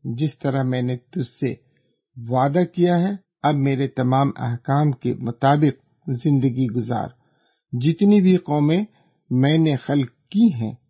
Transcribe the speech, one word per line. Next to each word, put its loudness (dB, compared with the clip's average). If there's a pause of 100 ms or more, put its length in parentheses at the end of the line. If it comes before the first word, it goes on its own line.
جس -6
طرح -2
میں -2
نے -4
تجھ -8
سے -6 (640)
وعدہ 0 (140)
کیا 2
ہے، 0 (300)
اب 0
میرے 0
تمام 0
احکام -2
کے -4
مطابق -2
زندگی 0
گزار۔ -6 (640)
جتنی 2
بھی 4
قومیں 0 (460)
میں 2
نے 2
خلق -2 (200)
کی 2
ہیں -6 (160)